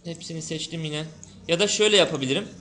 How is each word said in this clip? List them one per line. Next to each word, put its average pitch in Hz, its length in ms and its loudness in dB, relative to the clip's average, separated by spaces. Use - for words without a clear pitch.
Hepsini 165 380 -10
seçtim 160 440 -6
yine. 151 200 -4
Ya 165 120 2
da 208 80 4
şöyle 208 300 4
yapabilirim. 156 500 2